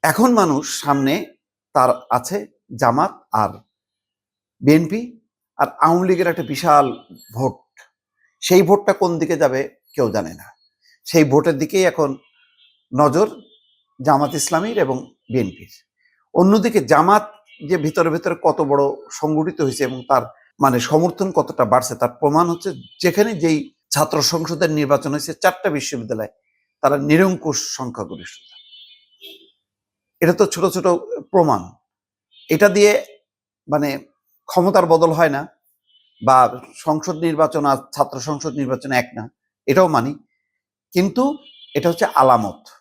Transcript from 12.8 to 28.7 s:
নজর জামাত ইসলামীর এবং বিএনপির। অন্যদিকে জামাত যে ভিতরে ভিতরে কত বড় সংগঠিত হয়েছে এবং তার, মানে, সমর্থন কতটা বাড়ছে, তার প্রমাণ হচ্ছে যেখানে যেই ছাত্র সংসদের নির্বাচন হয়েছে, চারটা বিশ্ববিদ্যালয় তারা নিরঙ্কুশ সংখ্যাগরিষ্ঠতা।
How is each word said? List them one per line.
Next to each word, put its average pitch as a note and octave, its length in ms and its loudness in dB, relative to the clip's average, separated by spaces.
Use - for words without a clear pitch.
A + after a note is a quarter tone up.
নজর D3 460 2
জামাত C#3+ 300 2
ইসলামীর F3+ 420 -2
এবং C3 360 -4
বিএনপির। A2+ 420 -6
অন্যদিকে G#3 520 4
জামাত E3+ 480 4
যে F3+ 80 0
ভিতরে E3 320 0
ভিতরে E3 340 -4
কত D#3+ 180 0
বড় C#3+ 220 2
সংগঠিত D#3 500 -4
হয়েছে C3+ 220 -2
এবং B2+ 240 -6
তার, C3 140 2
মানে, B2+ 200 2
সমর্থন E3+ 520 0
কতটা C#3 340 -2
বাড়ছে, B2 300 0
তার A#2+ 140 -2
প্রমাণ D#3 400 0
হচ্ছে E3+ 240 -6
যেখানে G#3 320 0
যেই D#3 400 -2
ছাত্র D3+ 300 -2
সংসদের D#3+ 500 -2
নির্বাচন C#3+ 400 -2
হয়েছে, D3+ 220 -6
চারটা - 360 -2
বিশ্ববিদ্যালয় A#2 580 -6
তারা C#3 160 2
নিরঙ্কুশ D#3 800 0
সংখ্যাগরিষ্ঠতা। - 840 -14